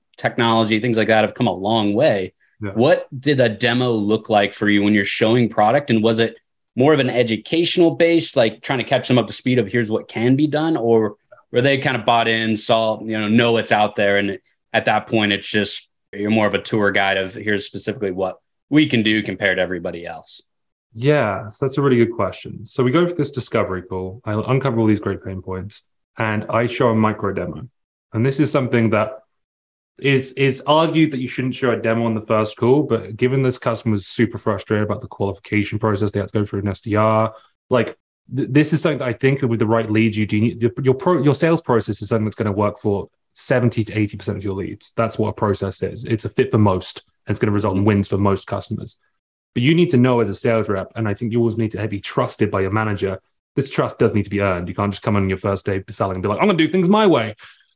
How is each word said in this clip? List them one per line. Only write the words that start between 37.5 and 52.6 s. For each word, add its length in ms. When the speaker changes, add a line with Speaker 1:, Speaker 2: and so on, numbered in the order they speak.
Speaker 2:
Like, 260
th-, 140
this 240
is 80
something 160
that 100
I 60
think 260
with 180
the 80
right 240
leads, 280
you 80
do 120
need, 220
your, 120
your 100
pro-, 300
your 120
sales 280
process 400
is 80
something 160
that's 100
gonna 160
work 260
for 300
seventy 520
to 140
eighty 200
percent 180
of 80
your 100
leads. 420
That's 220
what 100
a 40
process 500
is. 220
It's 220
a 20
fit 220
for 80
most, 440
and 60
it's 80
gonna 120
result 260
in 80
wins 200
for 120
most 280
customers. 520
But 80
you 120
need 180
to 40
know 240
as 80
a 60
sales 340
rep, 260
and 140
I 60
think 180
you 60
always 180
need 140
to 180
be 120
trusted 500
by 100